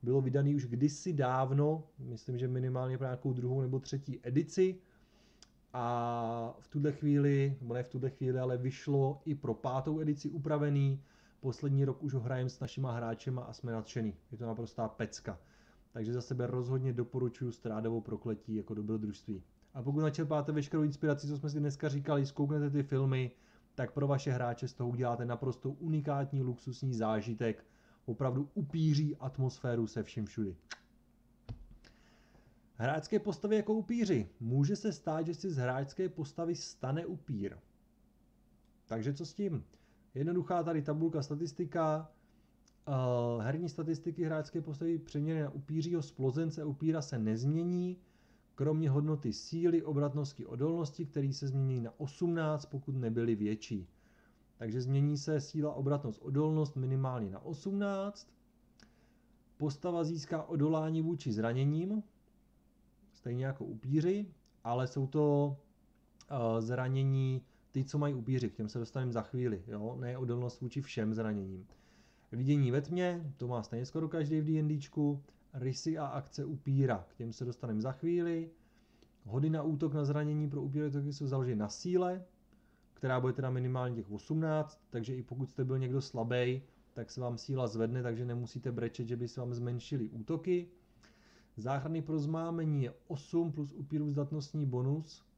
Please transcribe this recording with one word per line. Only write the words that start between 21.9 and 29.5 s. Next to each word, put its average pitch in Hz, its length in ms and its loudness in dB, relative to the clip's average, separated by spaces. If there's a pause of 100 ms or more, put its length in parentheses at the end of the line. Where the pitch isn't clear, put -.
zkouknete 147 440 2
ty 143 120 2
filmy, 131 480 2 (440)
tak - 180 -4
pro 139 140 2
vaše 139 240 2
hráče 123 380 0
z - 60 -10
toho 123 160 -2
uděláte 120 340 0
naprosto 120 460 -2
unikátní 143 720 0
luxusní 127 520 -2
zážitek, 110 680 0 (420)
opravdu 131 480 0
upíří 156 640 4
atmosféru 127 680 0